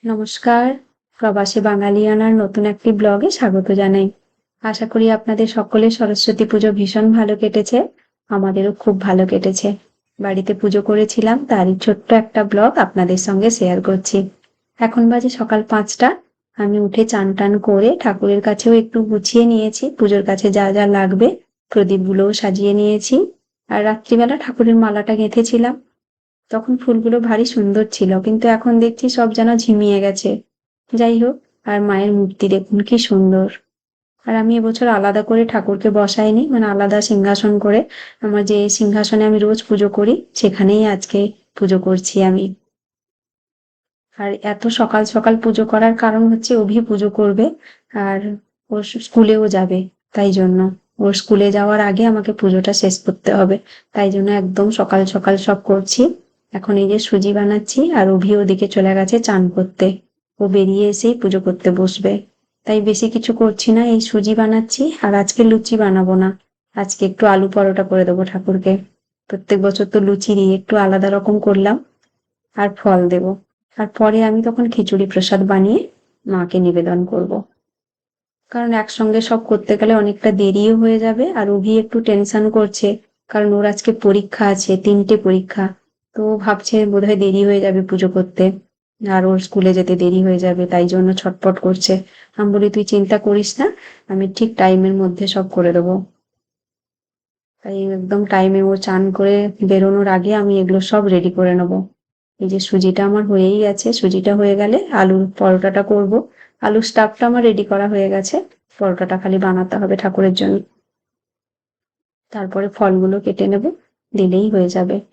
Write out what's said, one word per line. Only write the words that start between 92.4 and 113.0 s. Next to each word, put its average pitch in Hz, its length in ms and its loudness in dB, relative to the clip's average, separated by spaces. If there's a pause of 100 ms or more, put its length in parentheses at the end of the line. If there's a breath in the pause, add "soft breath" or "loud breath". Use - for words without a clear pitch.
বলি, 202 180 2
"তুই 208 140 -2
চিন্তা 202 340 0
করিস 208 380 0
না, - 100 -2 (420 loud breath)
আমি 190 160 -2 (100)
ঠিক 226 220 -2
টাইমের 190 380 2
মধ্যে 185 320 -2
সব 190 220 -4
করে 175 240 0
দেবো।" 175 220 0 (1700)
তাই 196 120 -8 (140)
একদম 190 340 -2
টাইমে 190 380 2
ও 196 140 2
চান 190 260 -2 (100)
করে 196 220 0 (280)
বেরোনোর 196 460 2
আগে 185 260 0
আমি 202 240 0
এগুলো 190 220 0
সব 208 260 0
রেডি 180 240 2
করে 180 240 0
নেব। 180 180 0 (680)
এই 190 80 -4
যে 190 120 -4
সুজিটা 190 440 0
আমার 208 220 2
হয়েই 196 320 2
গেছে, 208 340 -2
সুজিটা 190 440 0
হয়ে 202 200 2
গেলে 208 220 0 (140)
আলুর 190 320 2 (120)
পরোটাটা 190 460 2
করব। 202 300 0 (500 soft breath)
আলুর 214 220 0
স্টাফটা 220 420 0
আমার 240 180 2
রেডি 208 200 2
করা 202 240 -2
হয়ে 196 200 0
গেছে, 196 280 -4 (380)
পরোটাটা 185 440 -2
খালি 190 200 -2
বানাতে 185 380 0
হবে 196 200 -2
ঠাকুরের 190 380 0
জন্য। 196 220 -2 (1800)
তারপরে 196 360 -6
ফলগুলো 190 520 0